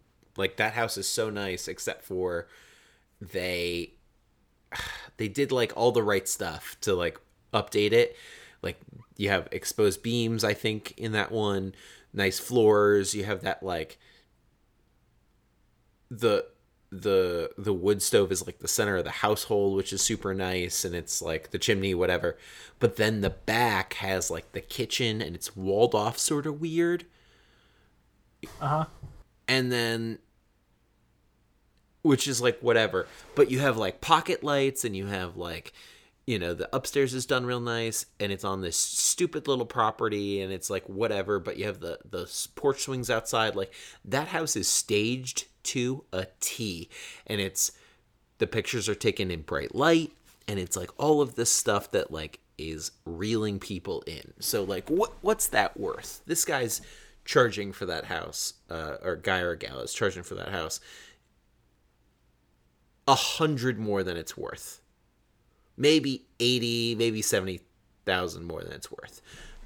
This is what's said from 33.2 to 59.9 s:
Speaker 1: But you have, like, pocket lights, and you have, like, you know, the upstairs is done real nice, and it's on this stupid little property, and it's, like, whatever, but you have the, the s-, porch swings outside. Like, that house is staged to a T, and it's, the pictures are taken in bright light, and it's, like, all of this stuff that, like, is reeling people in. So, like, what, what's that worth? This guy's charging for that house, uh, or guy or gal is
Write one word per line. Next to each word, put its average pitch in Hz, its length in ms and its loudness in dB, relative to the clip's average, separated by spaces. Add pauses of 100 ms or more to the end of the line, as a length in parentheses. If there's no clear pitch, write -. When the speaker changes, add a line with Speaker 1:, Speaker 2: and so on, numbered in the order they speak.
Speaker 1:
But 127 160 8
you 127 80 0
have, 131 180 2
like, 110 240 -2
pocket 165 420 4
lights, 139 420 2
and 104 100 -4
you 98 120 -4
have, 92 300 -4
like, 85 360 -10 (540)
you 113 120 0
know, 87 140 -2
the - 220 -8
upstairs 131 380 0
is 127 120 -4
done 127 200 0
real 123 140 0
nice, 117 460 -2 (140)
and 101 120 0
it's 95 120 -6
on 95 180 -2
this 85 160 -2
stupid - 720 0
little 127 180 0
property, 104 760 0
and 95 120 -4
it's, 90 160 -6
like, 95 180 -4
whatever, 101 520 0
but 92 180 -8
you 98 80 -4
have 98 140 -6
the, 85 200 -8 (100)
the 87 140 -6
s-, - 240 -8
porch - 340 0
swings 127 280 -4
outside. 110 460 0
Like, 95 180 -4 (320)
that 135 240 0
house 165 260 -2
is 98 120 0
staged 120 800 0 (180)
to 131 400 -2 (100)
a 98 140 -4 (120)
T, 87 500 -6 (380)
and 104 140 -2
it's, - 300 -2 (680)
the - 100 2
pictures 110 420 -2
are 104 60 0
taken 98 360 0
in 82 100 -4
bright 71 340 -4
light, 160 360 4 (360)
and 101 120 -4
it's, 90 180 -4
like, 90 120 -6 (100)
all 147 220 6
of 123 140 0
this 117 160 2
stuff - 400 2
that, - 200 0
like, 78 280 -10 (180)
is 80 340 -8 (140)
reeling 101 540 -2
people 92 480 -6
in. - 320 -12
So, 104 240 0
like, 95 260 -4
what, 190 320 2
what's 214 260 2
that - 320 2
worth? - 460 -6
This - 200 0
guy's 131 360 -2 (420)
charging 101 480 2
for 95 160 -8
that 82 180 -4
house, 82 480 -6 (160)
uh, 80 340 -6
or 90 120 -2
guy 92 240 0
or 87 160 0
gal 65 240 -10
is 60 140 -8